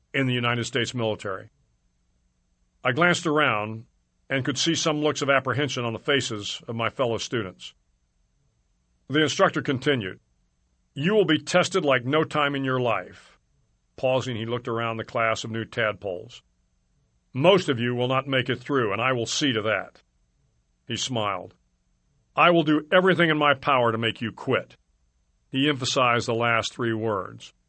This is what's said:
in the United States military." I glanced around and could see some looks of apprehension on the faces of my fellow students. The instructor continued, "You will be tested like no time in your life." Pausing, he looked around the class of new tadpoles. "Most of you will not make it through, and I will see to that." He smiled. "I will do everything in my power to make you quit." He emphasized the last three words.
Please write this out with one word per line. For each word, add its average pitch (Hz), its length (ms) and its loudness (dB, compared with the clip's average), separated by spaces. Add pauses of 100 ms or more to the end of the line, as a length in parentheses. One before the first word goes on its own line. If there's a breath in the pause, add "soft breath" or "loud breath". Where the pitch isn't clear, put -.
(140)
in 139 120 0
the 127 80 0
United 120 300 -2
States 117 300 -4
military." 104 560 -4 (1300)
I 127 80 2
glanced 165 340 2
around 113 600 0 (440)
and 135 140 -2
could 135 120 -4
see 160 200 0
some 151 240 -2
looks 147 200 0
of 139 80 -2
apprehension 131 560 0
on 117 80 -2
the 107 60 -6
faces 120 720 -2
of 117 80 -8
my 113 120 0
fellow 117 300 -2
students. - 560 -8 (1300)
The 147 140 0
instructor 160 380 2
continued, 117 600 -2 (760)
"You 165 200 0
will 208 100 6
be 151 140 4
tested 180 460 0
like 127 200 2
no 151 200 0
time 143 300 -2
in 135 100 -4
your 131 160 0
life." 95 580 -6 (580)
Pausing, 131 400 0
he 110 100 -6
looked 120 220 -6
around 113 280 -4
the 107 80 -6
class 113 400 -2
of 113 60 -8
new 110 140 -6
tadpoles. 101 760 -6 (920)
"Most 180 340 6
of 123 120 0
you 123 140 0
will 123 140 -2
not 131 200 -2
make 131 200 0
it 127 120 -2
through, 123 320 0
and 104 100 -2
I 131 100 2
will 120 140 -2
see 143 260 0
to 110 100 0
that." 101 400 -4 (840)
He 120 100 -6
smiled. 104 580 -4 (840)
"I 160 140 8
will 170 120 6
do 151 300 0
everything 180 360 4
in 156 80 2
my 147 180 4
power 131 380 2
to 113 60 -2
make 113 220 -2
you 113 100 -4
quit." - 460 -2 (760)
He 135 180 0
emphasized 123 600 0
the 120 60 0
last 117 380 0
three 117 220 -2
words. 110 580 -6 (160)